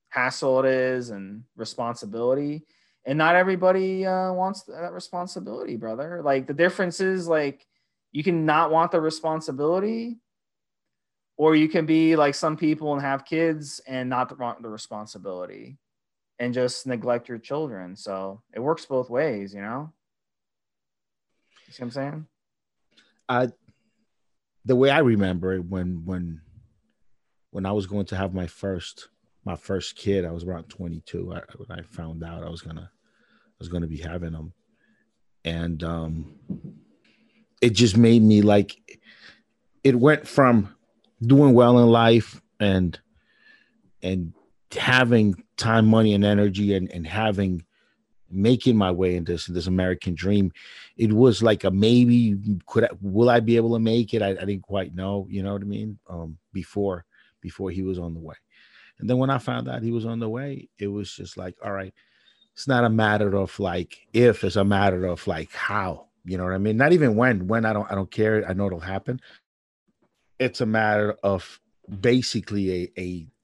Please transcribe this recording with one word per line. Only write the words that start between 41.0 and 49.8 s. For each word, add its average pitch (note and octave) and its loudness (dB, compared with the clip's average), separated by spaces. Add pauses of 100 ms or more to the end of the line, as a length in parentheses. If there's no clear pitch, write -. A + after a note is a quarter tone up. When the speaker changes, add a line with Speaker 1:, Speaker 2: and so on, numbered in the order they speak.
Speaker 2:
doing C3+ 8
well A#2+ 8
in A#2+ 8
life A#2 4 (180)
and, F#2 2 (1040)
and F2+ -4 (440)
having A#2 4 (140)
time, A2+ 4
money, A2 6
and G2+ 2
energy, G2+ 2
and, F#2 -4
and F2 -10
having, F#2+ -2 (680)
making A2+ 4
my F#2 2
way F2+ 0
in E2 -6
this, E2+ -6
this F2 -6
American F#2 -2